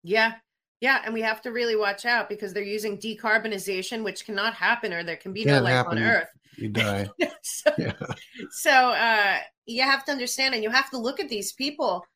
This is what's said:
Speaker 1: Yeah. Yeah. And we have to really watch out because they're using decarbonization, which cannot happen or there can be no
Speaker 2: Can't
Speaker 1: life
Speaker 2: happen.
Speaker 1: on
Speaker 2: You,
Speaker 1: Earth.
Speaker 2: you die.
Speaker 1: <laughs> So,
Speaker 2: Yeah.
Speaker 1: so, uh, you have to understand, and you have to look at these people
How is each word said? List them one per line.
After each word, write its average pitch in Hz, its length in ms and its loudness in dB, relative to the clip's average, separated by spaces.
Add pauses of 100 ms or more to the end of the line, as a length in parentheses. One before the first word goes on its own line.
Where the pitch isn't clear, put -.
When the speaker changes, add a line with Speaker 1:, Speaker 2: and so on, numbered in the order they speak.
Speaker 1:
Yeah. 220 320 2 (440)
Yeah. 254 260 2
And 226 80 -4
we 226 80 -2
have 220 220 -2
to 247 80 -8
really 233 240 0
watch 202 300 0
out 240 220 2
because 202 260 -8
they're 202 100 -4
using 208 340 -4
decarbonization, 214 1040 -2
which 196 220 -6
cannot 214 300 -2
happen 220 380 0
or 170 100 -4
there 170 140 -6
can 190 160 -12
be 208 120 -6
no 143 80 6
Speaker 2:
Can't 131 120 6
Speaker 1:
life 123 80 2
Speaker 2:
happen. 123 260 2
Speaker 1:
on 160 40 0
Speaker 2:
You, 220 60 4
Speaker 1:
Earth. 180 200 2 (280)
Speaker 2:
you 110 120 -6
die. 101 400 0 (100)
Speaker 1:
<laughs> - 0 - (240)
So, - 340 0
Speaker 2:
Yeah. - 160 -2 (580)
Speaker 1:
so, - 200 2
uh, 226 680 4 (280)
you 233 180 -2
have 269 220 2
to 294 60 -2
understand, 262 440 -2
and 214 80 -2
you 214 60 0
have 269 220 2
to 247 60 -6
look 247 220 -2
at 311 100 -4
these 202 240 -6
people 285 500 -2 (120)